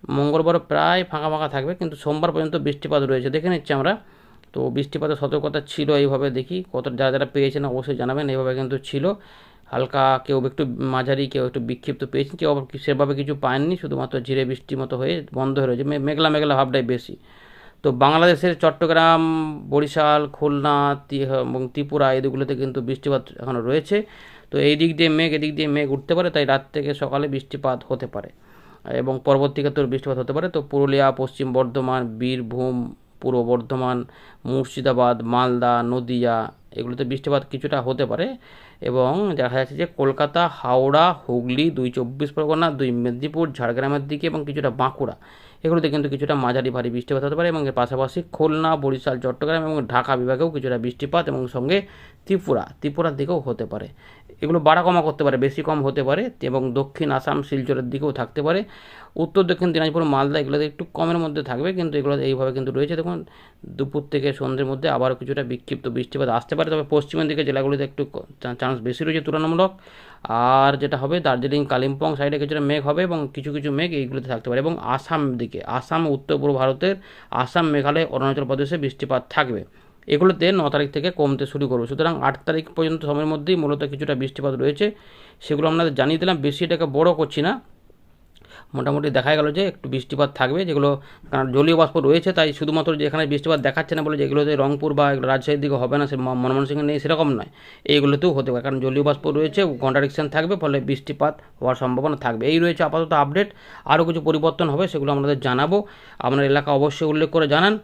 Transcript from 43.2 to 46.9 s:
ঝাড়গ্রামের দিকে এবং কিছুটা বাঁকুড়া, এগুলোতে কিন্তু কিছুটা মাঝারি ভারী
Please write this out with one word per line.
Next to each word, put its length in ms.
ঝাড়গ্রামের 560
দিকে 180
এবং 180
কিছুটা 260
বাঁকুড়া, 440
এগুলোতে 280
কিন্তু 180
কিছুটা 260
মাঝারি 360
ভারী 200